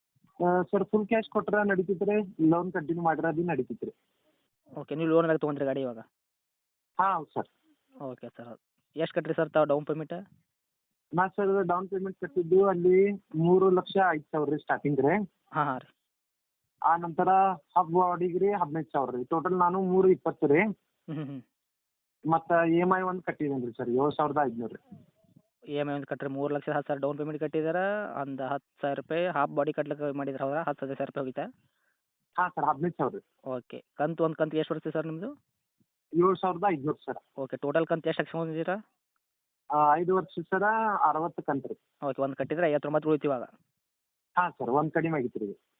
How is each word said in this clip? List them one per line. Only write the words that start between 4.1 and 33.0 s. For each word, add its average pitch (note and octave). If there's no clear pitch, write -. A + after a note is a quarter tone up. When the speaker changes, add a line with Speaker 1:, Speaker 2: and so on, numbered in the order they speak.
Speaker 2:
ಓಕೆ, -
ನೀವು D#3+
ಲೋನ್ E3
ಮ್ಯಾಗ D#3+
ತೊಗೊಂಡ್ರಿ D3
ಗಾಡಿ C3+
ಇವಾಗ? B2
Speaker 1:
ಹಾ, F#3+
ಹೌದು D#3
ಸರ್. -
Speaker 2:
ಓಕೆ B2+
ಸರ್, A#2
ಎಷ್ಟು C#3
ಕಟ್ರಿ D#3+
ಸರ್ D#3
ತಾವು D3+
ಡೌನ್ D3
ಪೇಮೆಂಟ್? D#3+
Speaker 1:
ನಾ F#3
ಸರ್ G3
ಡೌನ್ F3
ಪೇಮೆಂಟ್ F#3+
ಕಟ್ಟಿದ್ದು F3+
ಅಲ್ಲಿ F#3
ಮೂರು F3+
ಲಕ್ಷ F#3
ಐದು D#3
ಸಾವಿರ D3
ರೀ D3
ಸ್ಟಾರ್ಟಿಂಗ್ C#3
ರೀ. F3
Speaker 2:
ಹಾ, D3
ಹಾ C3+
ರೀ. -
Speaker 1:
ಆ D#3+
ನಂತರ E3+
ಹಾಫ್ F3
ಬಾಡಿಗೆ F3
ರೀ G3
ಹದಿನೈದು D#3+
ಸಾವಿರ C3
ರೀ, B2
ಟೋಟಲ್ E3+
ನಾನು F3+
ಮೂರು F#3
ಇಪ್ಪತ್ತು E3
ರೀ. C#3+
Speaker 2:
ಹ್ಮ್, -
ಹ್ಮ್, D3
ಹ್ಮ್. C3+
Speaker 1:
ಮತ್ತ E3
ಇ E3+
ಎಮ್ F#3
ಐ F#3
ಒಂದ್ F#3
ಕಟ್ಟಿದೇನ್ರಿ C#3
ಸರ್, A#2+
ಏಳು C3
ಸಾವಿರದ C#3+
ಐದ್ನೂರು A#2
ರೀ. F#3
Speaker 2:
ಇ C#3+
ಎಮ್ D3
ಐ C#3+
ಒಂದ್ C#3
ಕಟ್ರಿ, C#3
ಮೂರು C#3
ಲಕ್ಷದ D3
ಹತ್ತು D3
ಸಾವಿರ C#3+
ಡೌನ್ C#3+
ಪೇಮೆಂಟ್ D3+
ಕಟ್ಟಿದಾರ, D#3
ಒಂದ್ C3+
ಹತ್ತು C#3
ಸಾವಿರ C#3+
ರೂಪಾಯಿ D#3+
ಹಾಫ್ D#3
ಬಾಡಿ D3+
ಕಟ್ಲಿಕ್ಕೆ D3
ಮಾಡಿದ್ರ C#3
ಹೌದಾ, C#3+
ಹತ್ತು D3
ಹದಿನೈದು C3+
ಸಾವಿರ C3+
ರೂಪಾಯಿ C3+
ಹೋಗಿತ್ತಾ? C3+
Speaker 1:
ಹಾ F3+
ಸರ್, D#3
ಹದಿನೈದು D3+
ಸಾವಿರ D#3+